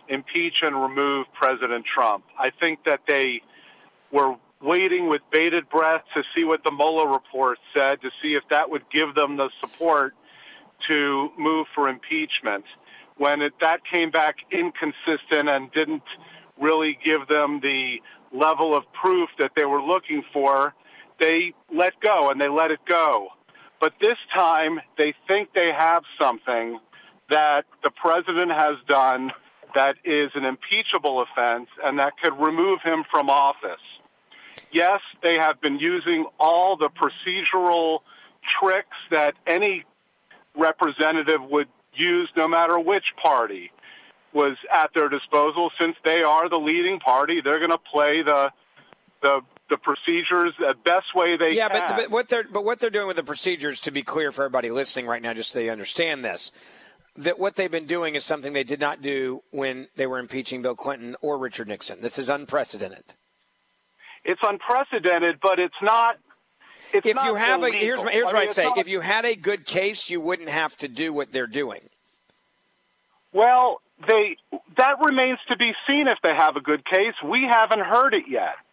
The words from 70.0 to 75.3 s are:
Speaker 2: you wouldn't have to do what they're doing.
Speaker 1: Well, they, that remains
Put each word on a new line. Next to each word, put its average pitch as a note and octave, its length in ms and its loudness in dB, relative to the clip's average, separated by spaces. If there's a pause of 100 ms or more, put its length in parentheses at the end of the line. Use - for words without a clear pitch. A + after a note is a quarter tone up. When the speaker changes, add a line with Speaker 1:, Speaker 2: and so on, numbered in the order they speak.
Speaker 2:
you F3 120 -4
wouldn't E3 280 -4
have D3+ 300 -2
to C#3+ 100 -10
do D3+ 240 -6
what C#3 200 -6
they're B2+ 140 -4
doing. A#2 340 -6 (1500)
Speaker 1:
Well, B3 480 4 (260)
they, G#3 300 2 (400)
that C4+ 240 4
remains C4 380 2 (100)